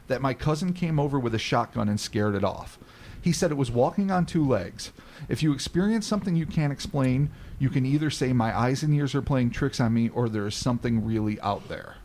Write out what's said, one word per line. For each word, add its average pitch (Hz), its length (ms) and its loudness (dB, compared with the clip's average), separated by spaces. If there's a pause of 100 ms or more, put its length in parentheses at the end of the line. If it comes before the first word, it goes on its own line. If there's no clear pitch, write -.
that 127 140 0
my 131 120 0
cousin 156 380 0
came 165 260 0
over 143 200 2
with 120 160 -2
a 110 40 2
shotgun 113 500 0
and 104 120 0
scared 104 340 0
it 98 100 0
off. 90 320 -4 (440)
He 170 120 0
said 170 200 2
it 147 60 -2
was 123 120 0
walking 165 400 2
on 180 160 2
two 160 200 2
legs. - 440 -2 (380)
If 147 140 -2
you 151 100 4
experience 202 540 0
something 202 280 -2
you 165 120 0
can't 147 260 0
explain, 135 580 0 (280)
you 135 100 2
can 131 180 2
either 147 240 2
say, 131 220 0
"My 113 260 2
eyes 127 240 2
and 151 120 2
ears 143 200 0
are 139 80 2
playing 127 280 2
tricks 139 300 -2
on 117 140 4
me," 117 140 2
or, 120 200 0
"There 107 180 -2
is 104 100 -4
something 117 480 0
really 107 380 -2
out 98 260 -4
there." 85 360 -10